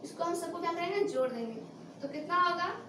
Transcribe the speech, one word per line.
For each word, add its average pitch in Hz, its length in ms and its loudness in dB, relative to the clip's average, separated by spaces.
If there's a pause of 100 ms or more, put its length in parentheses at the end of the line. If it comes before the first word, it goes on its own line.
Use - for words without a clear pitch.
इसको - 200 -4
हम 339 120 2
सबको 339 240 -4
क्या 339 120 2
करेंगे, 359 340 2
जोड़ 254 240 2
देंगे, 226 300 -4 (420)
तो 277 80 -4
कितना 311 280 0
होगा 349 300 4 (200)